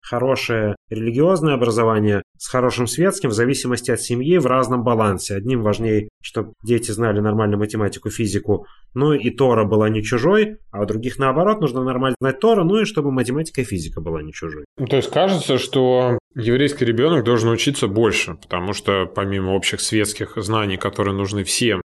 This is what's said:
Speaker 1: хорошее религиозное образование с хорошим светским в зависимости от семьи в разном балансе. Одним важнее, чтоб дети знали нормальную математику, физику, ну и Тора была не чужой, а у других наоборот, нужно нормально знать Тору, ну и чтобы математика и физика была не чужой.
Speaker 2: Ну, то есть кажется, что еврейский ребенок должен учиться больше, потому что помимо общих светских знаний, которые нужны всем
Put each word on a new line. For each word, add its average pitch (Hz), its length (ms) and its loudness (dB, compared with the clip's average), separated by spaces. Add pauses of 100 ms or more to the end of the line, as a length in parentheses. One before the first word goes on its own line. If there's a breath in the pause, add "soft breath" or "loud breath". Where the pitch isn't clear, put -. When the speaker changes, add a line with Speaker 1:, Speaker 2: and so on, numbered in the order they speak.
Speaker 1:
хорошее 120 720 -2 (140)
религиозное 143 640 2
образование 110 680 2 (140)
с - 120 -14
хорошим 123 380 0
светским 175 420 0
в 107 40 -2
зависимости 123 580 0
от 113 100 -2
семьи 135 360 0
в 143 80 2
разном 127 380 2
балансе. 107 520 0
Одним 117 260 -2
важнее, 107 480 0 (120)
чтоб 107 400 -8
дети 113 300 0
знали 104 300 0
нормальную 104 380 2
математику, 107 500 -4
физику, 101 560 -2 (280 loud breath)
ну 143 200 2
и 123 160 0
Тора 123 360 2
была 107 240 2
не 110 140 -2
чужой, 196 540 2 (140)
а 101 100 -8
у 104 40 0
других 110 320 -4
наоборот, 156 440 2
нужно 131 220 0
нормально 127 360 0
знать 131 200 -2
Тору, 214 260 4
ну 208 160 2
и 202 40 0
чтобы 143 260 -2
математика 131 500 -2
и - 20 -4
физика 82 380 -6
была 80 200 -6
не 78 120 -12
чужой. 76 320 -12 (120)
Speaker 2:
Ну, 127 100 -4
то 143 80 0
есть 127 160 0
кажется, 165 460 2
что 127 600 2 (180)
еврейский 131 500 0
ребенок 123 380 2
должен 117 260 2
учиться 117 380 0
больше, 95 480 0
потому 90 380 -4
что 98 320 0
помимо 98 460 -2
общих - 300 -2
светских 104 560 -2
знаний, 104 400 -2
которые 98 380 -2
нужны 98 280 -2
всем 104 460 0